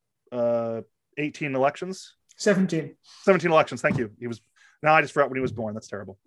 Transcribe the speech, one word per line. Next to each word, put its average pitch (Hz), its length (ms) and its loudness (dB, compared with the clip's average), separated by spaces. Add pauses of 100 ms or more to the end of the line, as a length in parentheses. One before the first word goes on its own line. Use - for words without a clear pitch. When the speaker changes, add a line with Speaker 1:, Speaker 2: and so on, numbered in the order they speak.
(320)
Speaker 1:
uh, 117 500 -2 (360)
eighteen 147 380 -6
elections? 143 580 -2 (240)
Speaker 2:
Seventeen. 175 580 0 (280)
Speaker 1:
Seventeen 175 280 4
elections. 147 300 4
Thank 151 160 0
you. 110 220 -4
He 120 80 -8
was, 117 140 -10 (420)
now 151 100 6
I 160 80 6
just 139 120 -2
forgot 139 160 2
when 131 80 -6
he 131 40 -2
was 123 100 -2
born. 107 220 -8
That's 110 140 -12
terrible. 95 400 -14